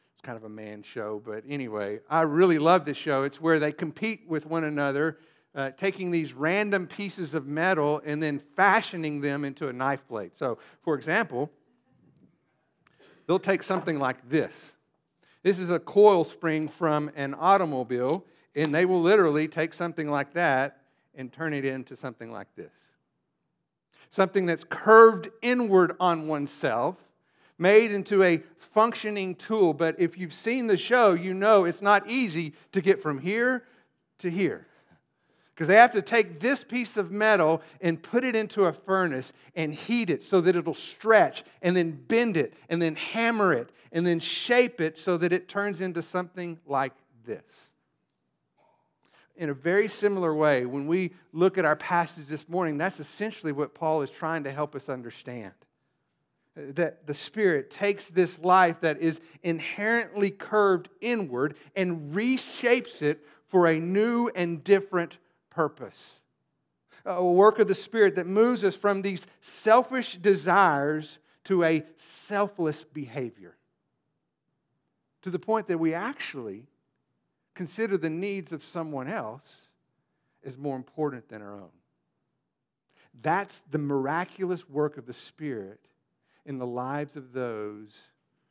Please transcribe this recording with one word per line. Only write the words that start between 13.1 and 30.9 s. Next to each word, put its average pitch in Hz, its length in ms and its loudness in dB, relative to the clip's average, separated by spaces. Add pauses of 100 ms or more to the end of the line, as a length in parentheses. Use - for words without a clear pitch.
they'll 180 120 2
take 190 240 -2
something 180 360 -4
like 127 300 -4
this. 135 440 -4 (720)
This 180 160 0
is 180 120 -6
a 170 80 0
coil 196 460 6
spring 156 440 -4
from 151 460 -2
an 139 200 -6
automobile, 147 920 0 (300)
and 147 200 -2
they 175 120 2
will 180 160 0
literally 165 460 4
take 165 260 -6
something 165 360 -6
like 143 220 -4
that 143 460 0 (360)
and 131 160 -14
turn 156 220 -8
it 139 120 -4
into 131 300 -8
something 117 380 -14
like 104 240 -16
this. 85 160 -18 (1400)
Something 190 360 0
that's 165 180 -2
curved 220 640 8 (140)
inward 202 580 2
on 170 260 0
oneself, 143 720 -2 (600)
made 208 320 6
into 202 320 2
a 170 200 4 (160)
functioning 208 760 0
tool. 202 380 2
But 160 260 -2
if 170 200 0
you've 170 160 -10
seen 240 320 -4
the 208 100 2
show, 226 380 4